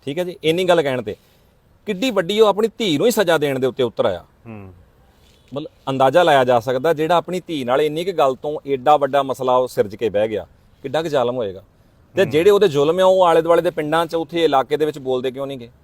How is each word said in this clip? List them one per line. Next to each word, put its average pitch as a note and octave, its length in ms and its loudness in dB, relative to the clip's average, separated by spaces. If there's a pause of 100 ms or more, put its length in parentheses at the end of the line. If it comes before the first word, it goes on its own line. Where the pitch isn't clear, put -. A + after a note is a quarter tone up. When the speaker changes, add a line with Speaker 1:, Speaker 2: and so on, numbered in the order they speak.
Speaker 1:
ਠੀਕ C#3+ 140 -8
ਹੈ F3+ 40 -2
ਜੀ, F3 200 -10
ਇੰਨੀ E3 200 0
ਗੱਲ F3 180 4
ਕਹਿਣ C3 200 -2
ਤੇ G2+ 140 -8 (680)
ਕਿੱਡੀ G#3+ 260 -4
ਵੱਡੀ G3 280 -2
ਉਹ A3 80 6
ਆਪਣੀ G3+ 300 0
ਧੀ F3+ 200 -2
ਨੂੰ D#3+ 80 0
ਹੀ B3 60 4
ਸਜ਼ਾ F3 260 0
ਦੇਣ C#3 220 -2
ਦੇ C3 80 0
ਉੱਤੇ B2+ 160 -2
ਉਤਰ B2 220 -2
ਆਇਆ। F2+ 200 -4 (220)
Speaker 2:
ਹੂੰ। G2+ 260 -18 (800)
Speaker 1:
ਮਤਲਬ D#3 160 -10 (200)
ਅੰਦਾਜ਼ਾ C3+ 340 2
ਲਾਇਆ C#3+ 200 4
ਜਾ B2 160 4
ਸਕਦਾ C3 340 -2
ਜਿਹੜਾ D#3+ 220 0
ਆਪਣੀ F3 320 -4
ਧੀ D3+ 160 -6
ਨਾਲ B2+ 180 0
ਇੰਨੀ D#3 240 -2
ਕੁ F#3+ 60 -6
ਗੱਲ D3 240 0
ਤੋਂ D3+ 320 -10
ਏਡਾ C#3 300 2
ਵੱਡਾ C#3 260 0
ਮਸਲਾ C3 320 -2
ਉਹ B2+ 120 2
ਸਿਰਜ A2 280 -4
ਕੇ A2 140 -2
ਬਹਿ G2+ 180 0
ਗਿਆ, G2+ 200 -6 (360)
ਕਿੱਡਾ C#3 180 -4
ਕੁ E3 60 -6
ਜ਼ਾਲਮ B2+ 280 0
ਹੋਏਗਾ। F#2+ 280 -6 (520)
ਤੇ F#3+ 80 2
Speaker 2:
ਹੂੰ। E3 60 -2
Speaker 1:
ਜਿਹੜੇ D#3+ 200 4
ਉਹਦੇ G3+ 180 4
ਜ਼ੁਲਮ D3 320 0
ਆ F#3 60 4
ਉਹ F#3 180 4
ਆਲੇ E3 180 4
ਦੁਆਲੇ E3+ 200 4
ਦੇ E3 80 0
ਪਿੰਡਾਂ D#3+ 360 -2
'ਚ D#3+ 100 -8
ਉੱਥੇ E3 280 -2
ਇਲਾਕੇ C#3+ 340 2
ਦੇ D3+ 80 0
ਵਿੱਚ D3 140 -6
ਬੋਲਦੇ B2+ 320 -2
ਕਿਉਂ C3+ 160 -10
ਨਹੀਂ C#3 100 -10
ਗਏ? A#2 120 -18 (140)